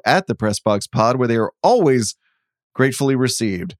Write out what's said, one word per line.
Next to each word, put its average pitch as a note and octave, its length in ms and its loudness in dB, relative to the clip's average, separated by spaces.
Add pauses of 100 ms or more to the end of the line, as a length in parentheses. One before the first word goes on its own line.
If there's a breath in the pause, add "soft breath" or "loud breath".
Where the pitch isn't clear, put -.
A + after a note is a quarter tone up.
at E3 220 -2
the A2 80 -4
Press G#2 240 -2
Box G#2 260 -2
Pod, A#2 300 0
where B2 100 0
they A#2 100 0
are A2 160 -2 (120)
always D3+ 500 2 (600)
gratefully C3+ 400 0
received. G2+ 640 -2